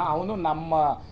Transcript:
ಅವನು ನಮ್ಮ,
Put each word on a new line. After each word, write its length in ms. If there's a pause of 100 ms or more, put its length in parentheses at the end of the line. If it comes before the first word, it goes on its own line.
ಅವನು 300
ನಮ್ಮ, 380 (380)